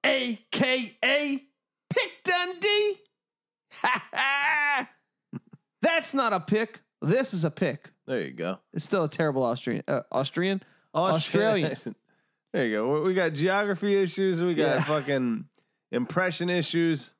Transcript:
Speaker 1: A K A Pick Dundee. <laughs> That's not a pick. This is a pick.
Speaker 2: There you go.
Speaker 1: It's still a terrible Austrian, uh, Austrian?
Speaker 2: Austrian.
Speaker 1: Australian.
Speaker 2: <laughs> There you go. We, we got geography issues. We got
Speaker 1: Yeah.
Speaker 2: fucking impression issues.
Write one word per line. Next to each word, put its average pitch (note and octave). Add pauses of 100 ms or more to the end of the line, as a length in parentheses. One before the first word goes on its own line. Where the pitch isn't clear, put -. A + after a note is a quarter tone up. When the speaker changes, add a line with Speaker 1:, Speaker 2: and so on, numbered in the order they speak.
Speaker 1:
A B3+ (120)
K B3+
A C#4 (460)
Pick G#4 (140)
Dundee. F#4+ (840)
<laughs> C#4 (960)
That's E4
not B3
a F#3
pick. G#3+ (220)
This G#3+
is E3
a D#3+
pick. D3 (160)
Speaker 2:
There B2+
you C2+
go. E2+ (140)
Speaker 1:
It's D#3+
still F#3
a D3+
terrible D3
Austrian, A#2+
uh, C3 (100)
Austrian? F3+ (320)
Speaker 2:
Austrian. F#3
Speaker 1:
Australian. B2+
Speaker 2:
<laughs> - (480)
There C#3
you A2
go. B2
We, D#3
we F#3
got F3
geography G3
issues. F#3
We F3
got C#3+
Speaker 1:
Yeah. D#3
Speaker 2:
fucking C3+ (480)
impression F3
issues. E3+